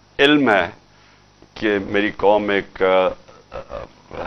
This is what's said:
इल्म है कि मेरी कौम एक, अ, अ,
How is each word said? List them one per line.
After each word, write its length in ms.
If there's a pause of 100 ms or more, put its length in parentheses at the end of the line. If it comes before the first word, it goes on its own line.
(200)
इल्म 300
है 180 (920)
कि 220
मेरी 320
कौम 400
एक, 320
अ, 720
अ, 280 (420)